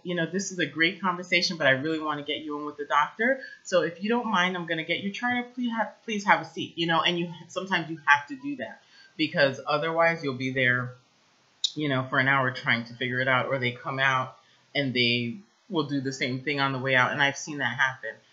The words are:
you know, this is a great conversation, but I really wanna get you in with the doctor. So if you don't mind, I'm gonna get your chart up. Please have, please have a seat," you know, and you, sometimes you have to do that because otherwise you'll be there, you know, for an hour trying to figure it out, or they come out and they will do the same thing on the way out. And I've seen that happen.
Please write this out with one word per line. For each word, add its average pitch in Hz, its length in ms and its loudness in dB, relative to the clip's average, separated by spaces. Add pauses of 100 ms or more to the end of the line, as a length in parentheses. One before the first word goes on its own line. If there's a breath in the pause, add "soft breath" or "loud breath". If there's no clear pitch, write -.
you 180 120 -4
know, 165 120 0
this 180 240 -6
is 185 80 -6
a 160 80 2
great 160 340 0
conversation, 180 560 0
but 156 100 0
I 131 60 8
really 156 280 0
wanna 151 220 -4
get 143 160 -6
you 147 200 -6
in 147 60 -8
with 147 140 -10
the 143 80 -8
doctor. 214 540 0 (220 loud breath)
So 180 200 2
if 165 200 -4
you 208 60 -2
don't 233 180 0
mind, 185 300 2
I'm 175 100 -6
gonna 165 180 -2
get 165 180 -2
your 196 100 -4
chart 247 260 -2
up. 247 160 -8
Please 247 160 -2
have, 226 220 -2 (120)
please 208 200 -4
have 170 160 4
a 151 40 -6
seat," - 320 -8
you 165 100 0
know, 165 160 4
and 175 160 2
you, 170 140 -4 (160)
sometimes 180 420 -2
you 160 160 -8
have 143 220 6
to 143 80 -10
do 139 200 -8
that - 260 -10 (340 loud breath)
because 143 500 2
otherwise 165 580 2
you'll 135 100 -2
be 131 160 -4
there, 123 440 2 (800)
you 151 140 -2
know, - 200 2
for 143 100 2
an 131 80 4
hour 135 240 4
trying 120 360 0
to 120 80 -14
figure 127 260 -2
it 131 80 2
out, 127 180 4
or 135 120 0
they 123 140 -2
come 135 280 -6
out 131 380 0 (360 soft breath)
and 135 200 0
they 120 420 2 (320)
will 160 160 0
do 139 160 -2
the 135 120 -4
same 131 280 -4
thing 143 180 -2
on 139 140 2
the 127 60 -4
way 131 180 2
out. 127 160 6
And 143 100 0
I've 139 140 2
seen 151 220 -8
that 120 200 -2
happen. 127 360 -2 (180 soft breath)